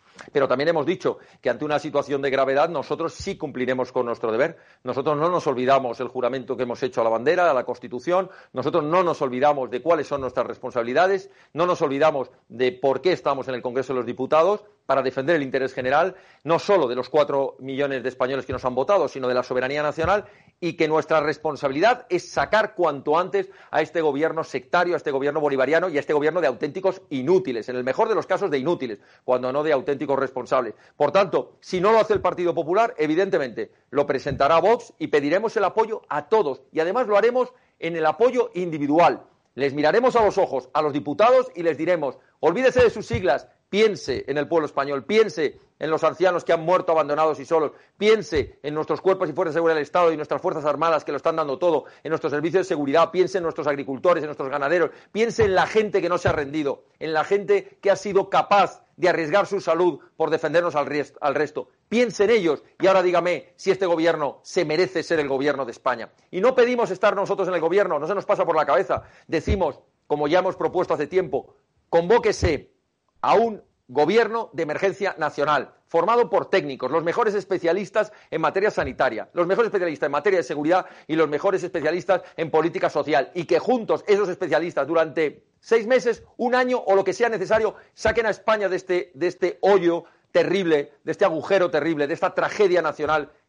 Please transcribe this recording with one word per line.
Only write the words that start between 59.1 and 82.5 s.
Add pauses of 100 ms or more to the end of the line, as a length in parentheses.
su
salud (180)
por
defendernos
al
ries-,
al
resto. (180)
Piense
en
ellos (140)
y
ahora
dígame
si
este
gobierno
se
merece
ser
el
gobierno
de
España". (200)
Y
no
pedimos
estar
nosotros
en
el
gobierno,
no
se
nos
pasa
por
la
cabeza. (240)
Decimos, (280)
como
ya
hemos
propuesto
hace
tiempo, (320)
convóquese (540)
a
un (260)
gobierno
de
emergencia
nacional, (100)
formado
por
técnicos,
los
mejores
especialistas (200)
en
materia
sanitaria,
los
mejores
especialistas
en
materia
de
seguridad (180)
y
los
mejores
especialistas (120)
en
política